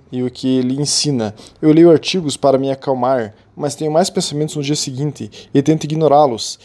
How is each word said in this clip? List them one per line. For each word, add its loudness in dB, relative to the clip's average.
e -4
o -4
que -8
ele 0
ensina. -2
Eu 4
leio 6
artigos 0
para 2
me -2
acalmar, -2
mas -6
tenho -6
mais 2
pensamentos -4
no -6
dia -2
seguinte -8
e 2
tento 2
ignorá-los. 2